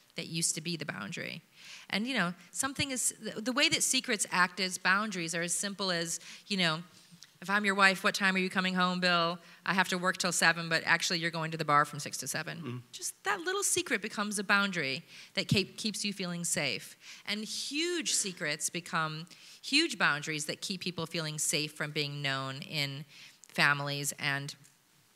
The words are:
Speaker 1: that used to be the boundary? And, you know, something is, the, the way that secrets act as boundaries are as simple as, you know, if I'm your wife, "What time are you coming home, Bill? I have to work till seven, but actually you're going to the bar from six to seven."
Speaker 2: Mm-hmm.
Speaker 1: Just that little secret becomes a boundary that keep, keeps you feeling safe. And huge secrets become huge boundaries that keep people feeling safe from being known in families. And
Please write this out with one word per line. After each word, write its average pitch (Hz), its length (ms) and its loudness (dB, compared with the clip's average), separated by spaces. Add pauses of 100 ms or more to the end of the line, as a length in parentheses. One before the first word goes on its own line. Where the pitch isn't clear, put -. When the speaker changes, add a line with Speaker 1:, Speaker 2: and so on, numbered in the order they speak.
(160)
Speaker 1:
that 165 100 -6
used 165 300 -2
to 165 60 -6
be 170 160 -4
the - 80 -8
boundary? 104 580 -8 (480)
And, 214 160 0
you 269 80 -2
know, 175 180 2 (160)
something 277 400 -4
is, - 320 0
the, 214 180 -8
the 220 120 -2
way 294 180 4
that - 140 2
secrets 247 480 0
act 185 280 2
as 185 200 -2
boundaries 185 560 0
are 170 80 0
as 170 100 -2
simple 196 380 -2
as, 170 280 -2 (280)
you 202 100 0
know, 170 220 4 (600)
if 180 100 -8
I'm 208 160 2
your 196 80 4
wife, 190 300 8
"What 196 100 4
time 190 220 2
are - 20 4
you 185 140 2
coming 185 240 2
home, 180 240 2
Bill? 175 400 4 (260)
I 175 80 0
have 185 160 4
to 185 80 0
work 180 200 2
till 180 140 0
seven, 165 380 4
but 165 160 2
actually 165 320 2
you're 165 140 -2
going 160 180 -4
to 160 80 -6
the 160 80 -2
bar 147 200 8
from 147 140 -10
six - 200 -8
to 131 80 -6
seven." 151 320 -6
Speaker 2:
Mm-hmm. 123 180 -6 (140)
Speaker 1:
Just - 320 -8
that 392 180 0
little 381 220 -2
secret 349 360 0
becomes 208 380 -4
a 208 60 -4
boundary 180 580 2 (320)
that 196 140 -2
keep, 190 280 4
keeps - 300 -4
you 202 80 -2
feeling 175 300 -6
safe. 139 520 -2 (300)
And 208 180 -4
huge 311 720 -2
secrets 170 560 -2
become 160 560 -4 (340)
huge 277 380 0
boundaries 151 480 0
that - 160 -6
keep 185 200 -6
people 165 260 -4
feeling 151 320 -4
safe 151 340 0
from 151 160 -4
being 143 320 -4
known 135 400 -2
in 143 440 -4 (420)
families. 143 720 2
And 139 340 -2 (640)